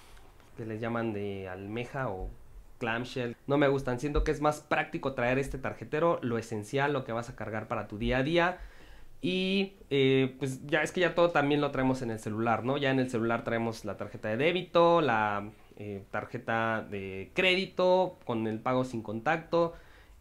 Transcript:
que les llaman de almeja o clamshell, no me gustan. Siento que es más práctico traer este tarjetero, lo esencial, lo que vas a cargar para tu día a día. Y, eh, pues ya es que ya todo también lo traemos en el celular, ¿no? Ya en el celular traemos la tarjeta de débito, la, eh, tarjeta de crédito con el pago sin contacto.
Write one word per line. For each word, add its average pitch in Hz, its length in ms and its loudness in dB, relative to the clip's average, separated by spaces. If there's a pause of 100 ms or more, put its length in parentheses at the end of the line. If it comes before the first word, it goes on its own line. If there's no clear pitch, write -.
(580)
que 117 80 -8
les 110 160 -6
llaman 113 320 -2
de 101 340 -6
almeja 107 640 -6
o 92 200 -6 (500)
clamshell, 120 560 -4 (120)
no 139 100 2
me 143 100 6
gustan. 135 320 0
Siento 147 240 0
que 156 80 2
es 139 100 -2
más 151 200 2
práctico 151 520 -2
traer 127 260 2
este 135 180 -4
tarjetero, 147 640 -2
lo 120 160 0
esencial, 117 540 -2
lo 135 120 -2
que 117 80 -8
vas 117 180 -4
a - 60 -14
cargar 107 320 -6
para 110 200 -4
tu 104 100 -10
día 117 200 2
a 131 60 2
día. 170 340 2 (640)
Y, 185 520 0 (160)
eh, 131 480 4
pues 131 300 -6
ya 151 160 2
es 160 80 -2
que - 80 -4
ya 165 160 2
todo 170 160 6
también 147 300 4
lo 143 100 2
traemos 131 320 2
en 113 80 -2
el 110 80 -4
celular, 110 440 0
¿no? 135 140 0
Ya 135 140 2
en 131 80 2
el 127 100 0
celular 117 340 0
traemos 113 400 -2
la 98 140 -6
tarjeta 107 320 -6
de 110 80 0
débito, 170 640 4
la, 107 480 2 (280)
eh, 104 340 -8
tarjeta 113 680 -2
de 95 520 -8
crédito 185 920 2
con 113 200 0
el 110 140 -2
pago 127 240 2
sin 120 180 -4
contacto. 165 720 0 (480)